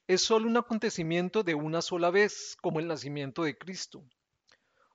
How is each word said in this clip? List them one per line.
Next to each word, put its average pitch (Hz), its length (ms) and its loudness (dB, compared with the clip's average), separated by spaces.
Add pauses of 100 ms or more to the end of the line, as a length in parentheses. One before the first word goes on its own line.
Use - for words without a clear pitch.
es 185 160 4
solo 220 260 4
un 233 100 2
acontecimiento 185 840 0
de 170 120 0
una 156 260 -2
sola 175 280 0
vez, 202 520 2
como 156 200 -2
el 170 80 -4
nacimiento 143 540 -6
de 147 140 -2
Cristo. 175 460 -14 (920)